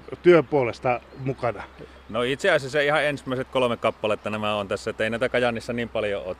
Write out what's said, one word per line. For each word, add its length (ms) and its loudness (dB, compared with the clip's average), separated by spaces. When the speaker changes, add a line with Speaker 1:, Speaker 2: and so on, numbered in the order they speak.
Speaker 1:
työpuolesta 760 4
mukana? 460 -4
Speaker 2:
No, 140 -2
itse 280 0
asiassa 300 0
ihan 220 2
ensimmäiset 440 -4
kolme 300 0
kappaletta 520 -2
nämä 260 -2
on 120 -2
tässä, 220 -4
että 140 -4
ei 60 0
näitä 200 -2
Kajaanissa 440 -2
niin 160 -4
paljon 340 -4
ole 160 -8